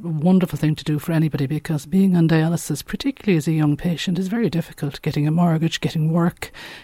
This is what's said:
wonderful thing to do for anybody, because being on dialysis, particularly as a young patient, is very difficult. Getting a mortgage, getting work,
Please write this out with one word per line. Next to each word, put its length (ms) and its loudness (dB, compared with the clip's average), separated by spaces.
wonderful 560 2
thing 180 0
to 80 -14
do 140 -2
for 140 -6
anybody, 340 0
because 400 -4
being 320 4
on 100 6
dialysis, 560 0
particularly 540 -2
as 100 0
a 60 0
young 240 2
patient, 400 -2
is 120 -2
very 200 0
difficult. 540 -6
Getting 240 0
a 40 2
mortgage, 480 2
getting 320 0
work, 400 0